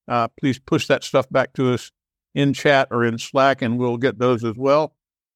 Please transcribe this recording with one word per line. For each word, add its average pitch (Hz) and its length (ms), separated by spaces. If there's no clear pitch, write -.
uh, 120 200
please 135 200
push - 300
that 131 160
stuff 131 260
back 131 240
to 127 180
us - 200
in 139 200
chat 135 360
or 120 140
in 117 140
Slack, 135 440
and 120 160
we'll 120 200
get 175 200
those 123 260
as 113 120
well. 139 400